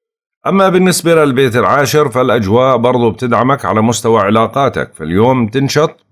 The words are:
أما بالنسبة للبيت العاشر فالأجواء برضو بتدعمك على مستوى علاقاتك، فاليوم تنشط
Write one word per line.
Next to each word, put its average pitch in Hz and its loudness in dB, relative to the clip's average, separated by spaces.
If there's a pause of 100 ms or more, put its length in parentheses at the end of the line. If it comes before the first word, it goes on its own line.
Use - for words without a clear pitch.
(460)
أما 190 2
بالنسبة 180 0
للبيت 135 2
العاشر 135 0
فالأجواء 123 0
برضو 120 0
بتدعمك 120 -2
على 101 0
مستوى 113 0
علاقاتك، 110 -2
فاليوم 107 0
تنشط 139 -2